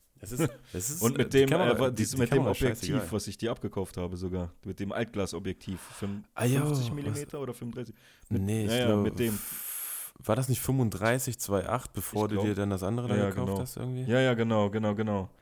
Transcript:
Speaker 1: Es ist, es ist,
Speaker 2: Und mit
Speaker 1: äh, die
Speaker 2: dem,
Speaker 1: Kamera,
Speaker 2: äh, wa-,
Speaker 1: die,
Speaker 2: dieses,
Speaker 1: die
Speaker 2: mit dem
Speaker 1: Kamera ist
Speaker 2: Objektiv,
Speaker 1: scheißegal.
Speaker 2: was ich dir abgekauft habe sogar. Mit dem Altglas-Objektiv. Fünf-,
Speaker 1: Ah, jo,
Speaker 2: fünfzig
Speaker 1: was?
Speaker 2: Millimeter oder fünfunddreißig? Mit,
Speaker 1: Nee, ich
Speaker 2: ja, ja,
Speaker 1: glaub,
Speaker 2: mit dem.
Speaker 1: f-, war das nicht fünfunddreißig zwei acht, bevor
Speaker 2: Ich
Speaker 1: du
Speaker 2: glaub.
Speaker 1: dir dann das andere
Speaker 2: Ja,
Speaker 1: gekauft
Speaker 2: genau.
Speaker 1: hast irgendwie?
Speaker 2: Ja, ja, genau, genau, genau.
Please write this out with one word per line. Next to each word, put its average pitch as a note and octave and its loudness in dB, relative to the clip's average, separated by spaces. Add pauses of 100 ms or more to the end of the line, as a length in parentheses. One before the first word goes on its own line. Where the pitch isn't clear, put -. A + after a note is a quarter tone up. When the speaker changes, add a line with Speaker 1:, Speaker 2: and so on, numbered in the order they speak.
(180)
Speaker 1:
Es G2+ -14
ist, C3 2 (220)
es F#2 -4
ist, D#3+ -6
Speaker 2:
Und B2+ 2
mit B2 2
Speaker 1:
äh, - -6
die C3+ 6
Speaker 2:
dem, C3+ 6
Speaker 1:
Kamera, D3+ 4
Speaker 2:
äh, - 0
wa-, C3 2
Speaker 1:
die, B2 -4
Speaker 2:
dieses, A2 0
Speaker 1:
die C3+ -2
Speaker 2:
mit A#2+ 4
dem C#3 4
Speaker 1:
Kamera A#2 4
ist G2 0
Speaker 2:
Objektiv, B2 0
Speaker 1:
scheißegal. G2 -2
Speaker 2:
was G#2+ -2
ich G2 -10
dir A2+ -2
abgekauft G2+ -6
habe F2+ -4
sogar. F2+ -4 (120)
Mit F#2+ -8
dem G2 -4
Altglas-Objektiv. F#2+ -4
Fünf-, G2+ -8
Speaker 1:
Ah, - -2
jo, C3+ 4
Speaker 2:
fünfzig C3+ 0
Speaker 1:
was? D3 -4
Speaker 2:
Millimeter D3 -4
oder B2+ -6
fünfunddreißig? A#2 -8 (340)
Mit, F#2+ 0
Speaker 1:
Nee, G#2+ 2
ich G#2+ 0
Speaker 2:
ja, A#2+ 4
ja, B2 2
Speaker 1:
glaub, G#2 4
Speaker 2:
mit G#2 0
dem. A#2 2
Speaker 1:
f-, - -8
war - 0
das B2+ 0
nicht B2 2
fünfunddreißig A#2+ 0
zwei G2 0
acht, A#2+ -4
bevor G#2 -2
Speaker 2:
Ich G#2 0
Speaker 1:
du G#2+ -2
Speaker 2:
glaub. G2+ 2
Speaker 1:
dir G#2 2
dann G2+ 0
das F#2+ -2
andere G2+ -2
Speaker 2:
Ja, G2+ 2
Speaker 1:
gekauft G2 -4 (100)
Speaker 2:
genau. G2 0
Speaker 1:
hast B2+ -6
irgendwie? B2+ -4
Speaker 2:
Ja, C3 4
ja, C3 6
genau, A2+ 4
genau, G#2+ 0
genau. G#2 0 (100)